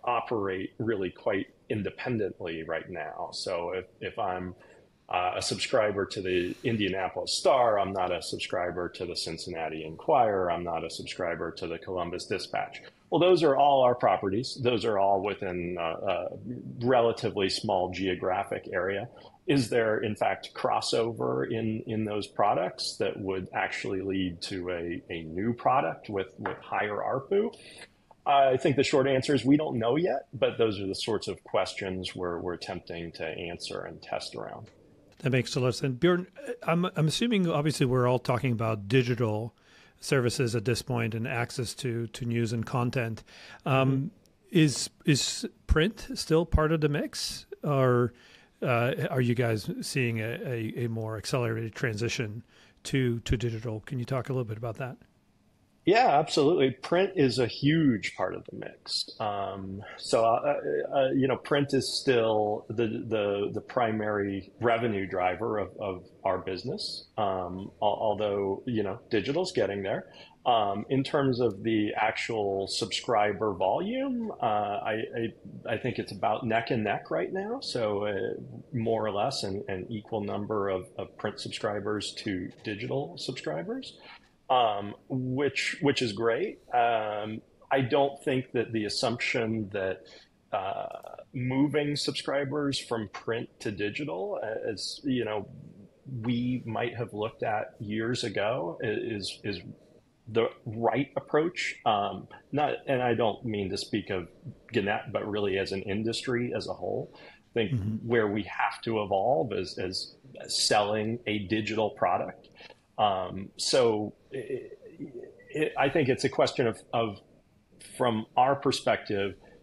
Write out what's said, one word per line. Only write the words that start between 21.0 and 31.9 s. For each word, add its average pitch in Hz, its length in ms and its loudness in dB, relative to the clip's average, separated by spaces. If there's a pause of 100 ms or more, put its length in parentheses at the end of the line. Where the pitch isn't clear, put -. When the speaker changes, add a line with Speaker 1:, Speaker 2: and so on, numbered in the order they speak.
Speaker 1:
in, 113 360 -2
in 110 180 0
those 104 220 -4
products - 720 0
that 101 200 -2
would 95 340 -4
actually 98 480 -2
lead 95 420 -2
to 90 260 -6
a, 85 400 -4
a 85 140 -8
new 92 300 -2
product 123 560 0
with, 98 180 -2 (100)
with 95 240 -6
higher 104 380 -4
arpu? 135 540 0 (720)
I 135 300 6
think 131 220 4
the 139 60 6
short 135 260 4
answer 135 260 4
is 113 80 2
we 139 140 8
don't 147 200 0
know 117 200 2
yet, 156 340 0
but 120 260 0
those 110 220 4
are 98 80 -4
the 95 80 -2
sorts - 320 -2
of 95 160 -6
questions 92 720 -2